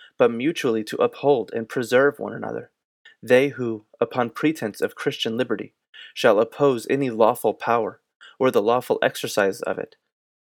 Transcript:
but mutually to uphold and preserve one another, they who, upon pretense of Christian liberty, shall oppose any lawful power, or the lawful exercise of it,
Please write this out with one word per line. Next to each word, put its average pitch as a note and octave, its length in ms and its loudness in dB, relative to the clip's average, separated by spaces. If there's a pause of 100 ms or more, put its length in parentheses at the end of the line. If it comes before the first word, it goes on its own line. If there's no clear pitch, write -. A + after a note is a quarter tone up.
(180)
but A#2+ 140 4
mutually A#2 540 -2
to - 100 -8
uphold B2 580 0
and A2+ 140 -6
preserve C3 500 2
one G#2 140 -8
another, A2+ 400 -10 (500)
they B2+ 280 4
who, A2+ 340 -6 (160)
upon A#2+ 300 -2
pretense D3+ 500 -4
of - 160 -2
Christian B2 400 -4
liberty, A#2 380 -4 (400)
shall G#2+ 260 4
oppose A#2+ 500 0
any C3+ 200 0
lawful A2+ 440 2
power, A#2 460 -2 (400)
or C3 120 4
the A2+ 100 4
lawful A#2 400 0
exercise G#2 640 0
of G2 140 -4
it, - 200 -12 (460)